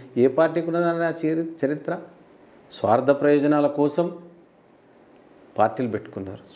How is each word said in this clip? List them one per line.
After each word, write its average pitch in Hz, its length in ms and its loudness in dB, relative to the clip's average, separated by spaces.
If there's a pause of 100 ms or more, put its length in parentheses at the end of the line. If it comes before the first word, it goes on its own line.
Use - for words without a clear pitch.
(160)
ఏ 123 100 6
పార్టీకి 160 400 0
ఉన్నదని 170 380 0
ఆ 165 60 -2
చరి-, 160 560 -4
చరిత్ర? 151 320 -6 (720)
స్వార్థ 120 380 2
ప్రయోజనాల 147 560 4
కోసం 147 520 0 (1400)
పార్టీలు 113 300 0
పెట్టుకున్నారు, 101 500 -8 (160)